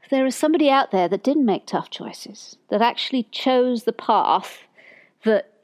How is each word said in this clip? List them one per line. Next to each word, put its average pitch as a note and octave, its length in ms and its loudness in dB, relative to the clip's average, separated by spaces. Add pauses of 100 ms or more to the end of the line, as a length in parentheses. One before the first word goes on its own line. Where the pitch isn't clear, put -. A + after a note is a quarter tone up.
(100)
there C4 160 2
is C4 100 -2
somebody D4+ 340 2
out C4+ 220 2
there F3+ 180 2
that F#3+ 120 -2
didn't C#4+ 220 2
make F#3+ 220 0
tough - 240 -6
choices, - 680 -16 (140)
that G#3 120 2
actually A#3+ 420 -2
chose B3+ 600 0
the A3+ 80 -2
path - 680 0 (680)
that G#3+ 260 0 (120)